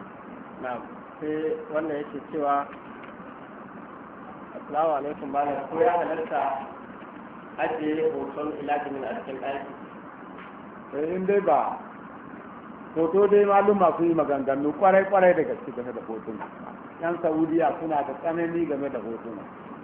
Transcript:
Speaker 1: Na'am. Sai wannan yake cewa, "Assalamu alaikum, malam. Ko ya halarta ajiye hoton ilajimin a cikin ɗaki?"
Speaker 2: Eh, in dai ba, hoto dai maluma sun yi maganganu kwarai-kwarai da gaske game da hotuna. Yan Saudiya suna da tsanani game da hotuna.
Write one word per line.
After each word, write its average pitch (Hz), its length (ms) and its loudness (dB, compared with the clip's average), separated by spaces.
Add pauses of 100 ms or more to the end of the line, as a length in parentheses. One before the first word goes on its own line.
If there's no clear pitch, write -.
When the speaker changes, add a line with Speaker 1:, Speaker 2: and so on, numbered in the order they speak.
(580)
Speaker 1:
Na'am. 123 240 -6 (320)
Sai 156 420 -2 (120)
wannan 156 280 -2
yake 143 300 -6
cewa, 143 400 2 (1900)
"Assalamu 156 420 0
alaikum, 143 360 -4
malam. 143 360 0
Ko 165 120 -6
ya 160 160 6
halarta 160 500 0 (1080)
ajiye 156 580 0
hoton 139 440 -4
ilajimin 143 480 -2
a 117 120 -4
cikin 131 240 -8
ɗaki?" 139 320 -6 (1200)
Speaker 2:
Eh, 156 240 -2
in 190 100 -2
dai 202 140 6
ba, 147 380 4 (1120)
hoto 165 360 4
dai 202 180 10
maluma 196 500 8
sun 165 120 4
yi 165 80 6
maganganu 139 580 2
kwarai-kwarai 190 640 8
da 156 80 4
gaske 123 280 -4
game 123 200 -6
da 117 100 -6
hotuna. 107 440 -6 (520)
Yan 165 200 0
Saudiya 160 600 4
suna 156 260 0
da - 100 -4
tsanani 165 520 0
game 139 240 0
da 131 100 -4
hotuna. 110 440 -8 (400)